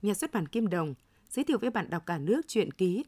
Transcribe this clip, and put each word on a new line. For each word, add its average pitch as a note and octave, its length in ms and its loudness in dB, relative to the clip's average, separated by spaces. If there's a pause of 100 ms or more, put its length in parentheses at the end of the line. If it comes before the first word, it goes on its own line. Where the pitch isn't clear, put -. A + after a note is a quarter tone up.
Nhà G3+ 120 2
xuất D#4+ 180 -4
bản E3 160 -2
Kim A3+ 200 0
Đồng E3 260 0 (360)
giới D4 160 -2
thiệu C#4 120 2
với A#3 120 0
bạn A3 200 -2
đọc E3+ 160 -4
cả E3+ 120 -2
nước G3 300 2
truyện F#3+ 240 0
ký F#3+ 360 0